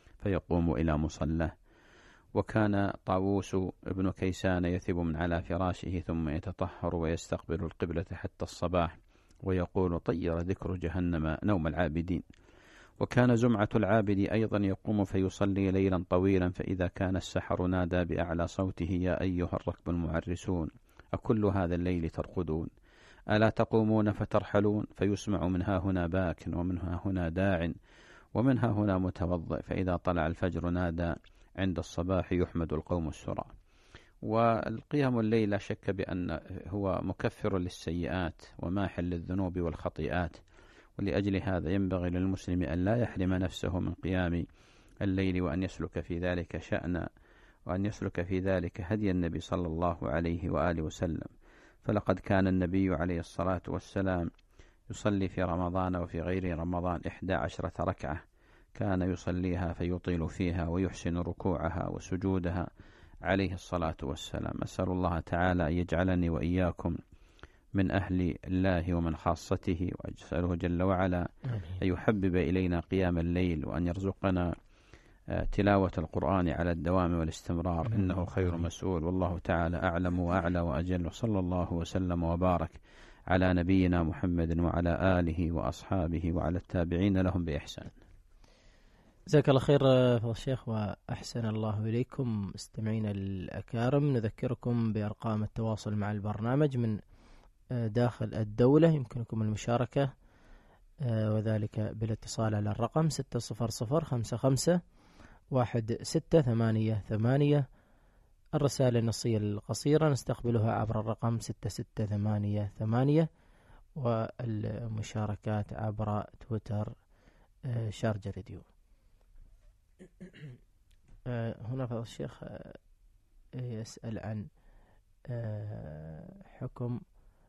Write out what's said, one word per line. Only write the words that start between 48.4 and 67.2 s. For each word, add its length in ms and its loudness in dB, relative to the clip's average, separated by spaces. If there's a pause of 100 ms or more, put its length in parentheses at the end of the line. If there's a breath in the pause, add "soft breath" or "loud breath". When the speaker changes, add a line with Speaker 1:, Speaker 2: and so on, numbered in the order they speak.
Speaker 1:
هدي 300 0
النبي 300 0
صلى 260 -2
الله 360 0
عليه 480 -2
وآله 320 0
وسلم. 460 -4 (540 soft breath)
فلقد 360 0
كان 280 2
النبي 480 2
عليه 240 -2
الصلاة 500 -4
والسلام 640 -2 (600 soft breath)
يصلي 380 0
في 140 -2
رمضان 540 0
وفي 240 -4
غير 380 -2
رمضان 480 -2
إحدى 280 -4
عشرة 460 -4
ركعة، 420 -4 (520 soft breath)
كان 280 0
يصليها 680 -2
فيطيل 560 -2
فيها 400 -2
ويحسن 480 -2
ركوعها 720 -2
وسجودها 800 -2 (520 loud breath)
عليه 300 0
الصلاة 500 -4
والسلام. 600 -6
أسأل 220 -4
الله 360 0
تعالى 460 2
أن 60 0
يجعلني 580 2
وإياكم 640 0 (800 loud breath)